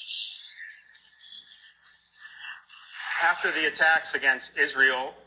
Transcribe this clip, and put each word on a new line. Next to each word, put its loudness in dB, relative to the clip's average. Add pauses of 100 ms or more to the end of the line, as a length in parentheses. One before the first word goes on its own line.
(3250)
After 2
the 0
attacks 2
against 0
Israel 2 (120)